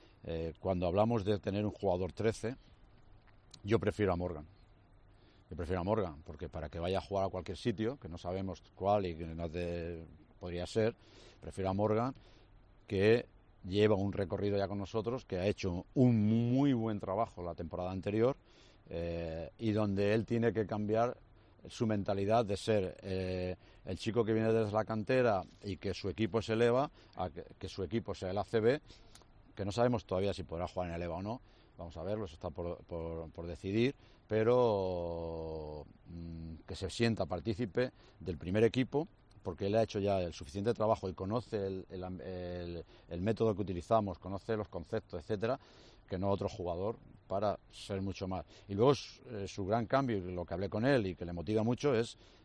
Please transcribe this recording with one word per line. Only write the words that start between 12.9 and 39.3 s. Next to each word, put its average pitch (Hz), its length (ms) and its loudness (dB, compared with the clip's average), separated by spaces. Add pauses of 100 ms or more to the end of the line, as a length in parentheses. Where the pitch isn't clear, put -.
lleva 104 300 6
un 98 160 0
recorrido 98 440 0
ya 98 120 2
con 101 100 -4
nosotros, 110 460 -4
que 92 140 -4
ha 92 80 2
hecho 92 380 0 (100)
un 120 320 6
muy 120 460 4
buen 110 280 0
trabajo 95 420 -2
la 85 120 -6
temporada 87 360 -6
anterior, 104 460 2 (520)
eh, 82 680 -4
y 113 140 0
donde 101 420 2
él 113 100 2
tiene 117 280 2
que 104 140 0
cambiar 110 500 0 (520)
su - 180 -2
mentalidad 101 580 2
de 98 120 -2
ser, 101 460 0
eh, 92 540 -2 (300)
el 92 120 -4
chico 113 260 2
que 110 80 2
viene 110 200 4
desde 110 200 2
la 107 120 2
cantera 110 580 4 (200)
y 95 140 -4
que 98 160 -4
su - 160 -4
equipo 104 320 2
se 110 140 0
eleva 120 360 4 (260)
a 90 120 -2
que, - 160 -10 (140)
que 92 100 -8
su - 140 -6
equipo 101 320 -2
sea 92 160 -6
el 98 80 -2
A 98 60 0
C 117 160 2
B, 123 200 4 (760)
que 98 100 -4
no 104 80 -4
sabemos 120 320 2
todavía 95 300 0
si 95 80 -8
podrá 85 240 -6
jugar 90 240 -4
en 85 60 -6
el 85 60 -4
eba 85 140 -4
o 92 60 -6
no. 110 180 -6 (380)
Vamos 85 180 -12
a 82 60 -8
verlo, 104 220 -4
eso 87 100 -12
está 90 160 -8
por, 85 340 -6
por, 82 460 -6
por 85 160 -10
decidir, 101 480 0 (320)
pero, 85 1600 0 (200)
mm, 82 480 -10 (120)
que 80 80 -8
se 92 160 -4
sienta 113 360 2
partícipe 113 640 -2 (280)
del 85 160 -4
primer 101 280 2
equipo, 131 440 2 (340)